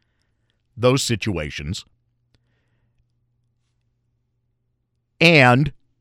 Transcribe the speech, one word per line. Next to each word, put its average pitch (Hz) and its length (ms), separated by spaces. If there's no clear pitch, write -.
those 123 260
situations. 82 800
And, 143 540